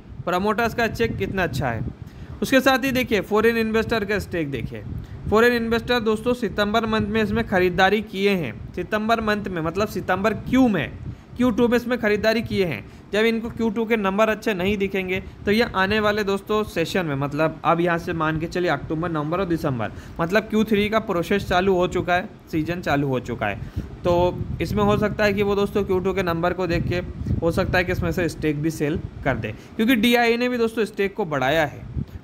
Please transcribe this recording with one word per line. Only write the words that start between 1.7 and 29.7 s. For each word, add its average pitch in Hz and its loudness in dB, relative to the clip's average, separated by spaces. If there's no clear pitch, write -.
उसके 262 4
साथ 262 2
ही 269 0
देखिए 233 0
foreign 220 2
investor 214 0
का 202 -2
stake 165 -4
देखिए, 113 -8
Foreign 233 6
investor 233 0
दोस्तों 220 0
सितंबर 208 0
month 220 0
में 214 0
इसमें 214 0
ख़रीदारी 190 4
किए 196 0
हैं, 143 -2
सितंबर 214 0
month 208 0
में 180 -4
मतलब 185 -2
सितंबर 190 0
क्यू 254 4
में, 147 -2
क्यू 247 2
टू 240 2
में 240 4
इसमें 240 0
ख़रीदारी 220 2
किए 202 0
हैं। 110 -4
जब 214 4
इनको 226 0
क्यू 226 0
टू 226 0
के 233 2
नंबर 202 2
अच्छे 214 0
नहीं 190 0
दिखेंगे 190 -2
तो 208 2
ये 226 4
आने 190 2
वाले 208 2
दोस्तों 196 0
session 175 -2
में, 143 -2
मतलब 143 0
अब 170 4
यहाँ 170 2
से 170 -6
मान 160 0
के 170 -4
चलिए 175 0
अक्टूबर, 160 -2
नवंबर 160 -2
और 196 -2
दिसंबर, 139 -2
मतलब 202 0
क्यू 214 2
थ्री 208 2
का 214 2
process 196 -2
चालू 190 4
हो 180 2
चुका 175 0
है, 185 0
season 165 -2
चालू 143 0
हो 131 0
चुका 113 -4
है, 98 -2
तो 175 4
इसमें 190 0
हो 208 4
सकता 208 0
है 202 4
कि 208 0
वो 202 0
दोस्तों 202 0
क्यू 185 0
टू 185 0
के 190 0
नंबर 175 0
को 180 -2
देख 170 0
के - 0
हो 165 2
सकता 180 2
है 185 4
कि 180 -2
इसमें 175 0
से 170 0
stake 147 -2
भी 160 0
sell 156 -2
कर 127 0
दे, 110 -6